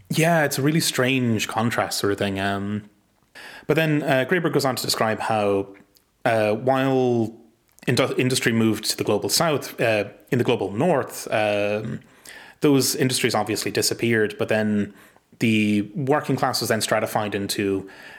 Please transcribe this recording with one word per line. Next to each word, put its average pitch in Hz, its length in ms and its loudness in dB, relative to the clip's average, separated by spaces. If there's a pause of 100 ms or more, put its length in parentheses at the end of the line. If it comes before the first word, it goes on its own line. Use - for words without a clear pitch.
(100)
Yeah, 160 340 2
it's 139 140 -2
a 131 40 -2
really 156 180 2
strange 127 680 0
contrast 110 500 -2
sort 101 140 0
of 101 60 -4
thing. 98 200 -2
Um, 101 520 -4 (760)
but 156 60 2
then, 151 300 2
uh, 135 260 2
Graeber 170 240 0
goes 143 140 2
on 127 100 0
to - 80 -6
describe 110 360 0
how, 101 480 0 (580)
uh, 110 260 2
while 131 840 2 (520)
indu-, 131 320 0
industry 127 340 2
moved 113 380 2
to - 80 -4
the 104 60 -2
global 104 260 0
south, 151 500 -2
uh, 110 240 2 (260)
in 135 60 0
the 117 80 2
global 107 260 0
north, 135 600 -2
um, 107 720 -2 (600)
those 139 340 4
industries 127 400 0
obviously 104 360 -2
disappeared, 110 680 0
but 110 100 -2
then 107 440 0 (480)
the 107 420 2 (120)
working 143 400 0
class 127 260 0
was 110 80 -4
then 110 120 2
stratified 107 520 -2
into 98 560 -2 (300)